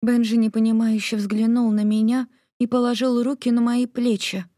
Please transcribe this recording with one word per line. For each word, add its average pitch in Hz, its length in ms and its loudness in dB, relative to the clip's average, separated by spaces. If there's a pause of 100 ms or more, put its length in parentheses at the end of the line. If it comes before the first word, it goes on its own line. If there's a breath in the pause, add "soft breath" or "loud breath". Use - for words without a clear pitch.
Бенджи 233 340 2
непонимающе 220 800 0
взглянул 220 540 0
на 208 140 0
меня 220 440 0 (300 soft breath)
и 240 80 0
положил 240 560 0
руки 254 280 -2
на 233 120 2
мои 240 240 0
плечи. 220 580 -4 (140)